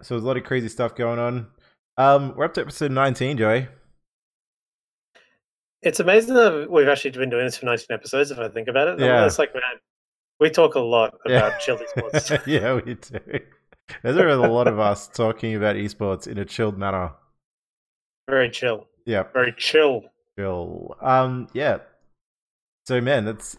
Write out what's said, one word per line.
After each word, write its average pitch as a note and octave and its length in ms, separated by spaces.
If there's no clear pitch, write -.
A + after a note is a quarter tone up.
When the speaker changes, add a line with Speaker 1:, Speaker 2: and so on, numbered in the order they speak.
Speaker 1:
so - 120
there's A2+ 100
a A#2+ 40
lot C3 100
of A#2 60
crazy B2 260
stuff A#2 260
going A#2 240
on. A#2+ 280
Um, C#3 400
we're C#3+ 80
up - 80
to F3 80
episode C#3+ 300
nineteen, C3 440
Joey. A#2 320
Speaker 2:
It's - 180
amazing A3 360
that E3 340
we've D3+ 180
actually C#3 240
been B2+ 200
doing A#2+ 140
this B2 120
for - 80
nineteen A#2 300
episodes, C#3 360
if B2+ 60
I A2+ 100
think A2 200
about C3+ 220
it. F3+ 100
Speaker 1:
Yeah. B2 260
Speaker 2:
It's A2 140
like, D3 160
man, B2+ 80
we D#3 120
talk D#3 240
a C#3+ 40
lot A#2 360
Speaker 1:
Yeah. B2+ 120
Speaker 2:
about G#2 140
chilled A#2+ 200
esports. C#3+ 680
Speaker 1:
<laughs> - 0
Yeah, B2+ 280
we A#2+ 180
do. - 460
There's B2+ 120
a A#2+ 100
lot A#2+ 200
of A2 120
us G2+ 280
talking A2 480
about G#2 200
esports G2+ 520
in G#2 100
a G2+ 80
chilled G#2+ 320
manner. F#2+ 360
Speaker 2:
Very C3 220
chill. A#2 340
Speaker 1:
Yep. G2+ 260
Speaker 2:
Very B2 240
chill. D3 460
Speaker 1:
Chill. E2+ 640
Um, B2+ 520
yeah. B2+ 260
So, B2+ 140
man, B2 240
that's, - 340